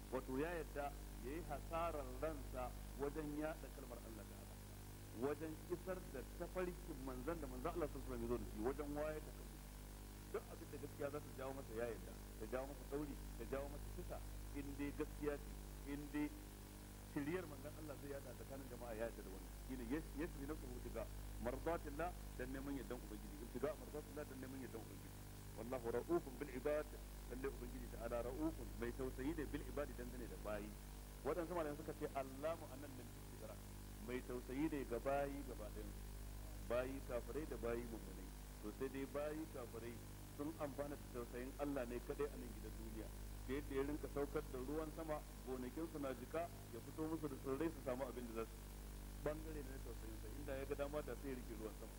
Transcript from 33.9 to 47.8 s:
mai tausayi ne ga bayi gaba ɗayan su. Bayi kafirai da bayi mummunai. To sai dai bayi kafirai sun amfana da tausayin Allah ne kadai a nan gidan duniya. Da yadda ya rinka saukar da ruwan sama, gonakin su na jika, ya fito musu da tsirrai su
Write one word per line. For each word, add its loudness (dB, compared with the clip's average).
mai 2
tausayi 2
ne 2
ga 2
bayi 4
gaba -2
ɗayan -4
su. -4
Bayi 4
kafirai 0
da 0
bayi 4
mummunai. -4
To -2
sai 2
dai 0
bayi 2
kafirai -2
sun 2
amfana 2
da -4
tausayin 0
Allah 4
ne 0
kadai 2
a -4
nan -4
gidan -4
duniya. -2
Da 0
yadda 2
ya 8
rinka 2
saukar 4
da -2
ruwan 2
sama, 0
gonakin 0
su -2
na 4
jika, 0
ya -4
fito -2
musu 2
da 0
tsirrai 4
su -6